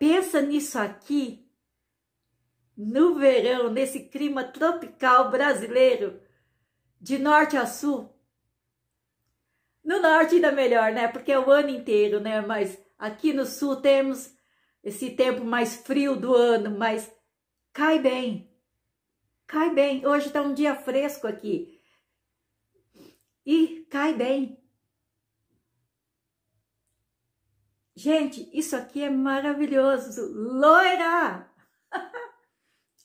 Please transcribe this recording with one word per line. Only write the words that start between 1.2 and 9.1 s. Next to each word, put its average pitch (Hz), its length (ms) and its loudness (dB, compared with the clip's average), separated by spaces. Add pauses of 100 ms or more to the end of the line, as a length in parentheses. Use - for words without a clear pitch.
no 262 380 2
verão, 247 560 2
nesse 262 380 -4
clima 277 340 -6
tropical 262 880 0
brasileiro, 240 920 0 (800)
de 247 180 -4
norte 294 380 2
a 240 100 0
sul. 269 460 -6 (1700)